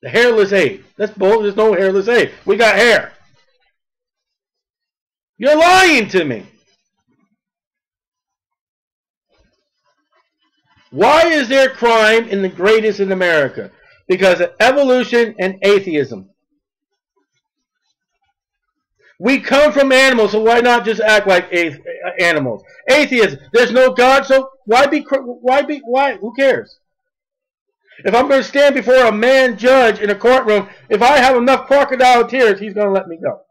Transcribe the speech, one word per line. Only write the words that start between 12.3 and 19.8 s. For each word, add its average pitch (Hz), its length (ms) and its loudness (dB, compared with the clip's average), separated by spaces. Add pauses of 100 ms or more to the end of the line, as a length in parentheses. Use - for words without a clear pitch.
the 190 80 -4
greatest 202 520 -2
in 196 100 -4
America? 156 600 -4 (340)
Because 185 340 0
of 175 200 -4
evolution 247 800 0
and 190 220 -6
atheism. 156 680 -2 (3000)
We 233 220 -2
come 294 320 0
from 277 180 0